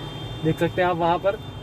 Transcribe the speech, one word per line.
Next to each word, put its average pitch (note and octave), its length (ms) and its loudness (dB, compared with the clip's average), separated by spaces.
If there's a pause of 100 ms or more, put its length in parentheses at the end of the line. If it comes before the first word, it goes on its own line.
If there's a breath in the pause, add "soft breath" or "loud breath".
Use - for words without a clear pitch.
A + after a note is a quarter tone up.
(440)
देख D#3 140 2
सकते F3 240 2
हैं F3 60 4
आप F3 80 2
वहाँ E3+ 220 4
पर, G3 180 2 (260)